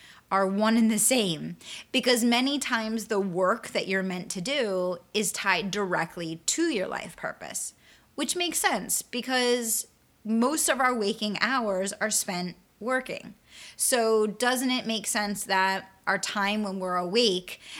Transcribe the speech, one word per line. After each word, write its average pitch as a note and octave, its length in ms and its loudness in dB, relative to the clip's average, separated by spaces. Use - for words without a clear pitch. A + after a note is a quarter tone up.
are G3 140 4
one G#3+ 320 4
and A3+ 140 6
the G#3 80 2
same, F3 580 2
because A#3+ 320 4
many B3+ 360 2
times A3+ 480 -2
the G#3 120 0
work F#3+ 500 0
that - 180 -2
you're F#3+ 160 0
meant F#3 280 -4
to F#3+ 100 -4
do F#3 560 0
is G3+ 200 0
tied F#3+ 400 0
directly E3+ 760 -2
to E4 240 2
your G3+ 180 0
life - 280 -8
purpose, - 580 -8
which D#4+ 220 -4
makes F4 240 -2
sense B3 420 0
because B3 840 0
most A#3+ 460 2
of C4 100 2
our B3+ 140 4
waking G#3 480 -2
hours G#3 520 0
are G#3+ 180 -2
spent F3+ 460 -2
working. B3+ 540 -4
So A3+ 520 4
doesn't B3 420 0
it B3+ 160 0
make A3+ 220 -4
sense G#3 380 -2
that F#3+ 440 0
our F#3+ 140 0
time G#3 420 -2
when G3 160 -4
we're F#3 200 -2
awake F#3 600 0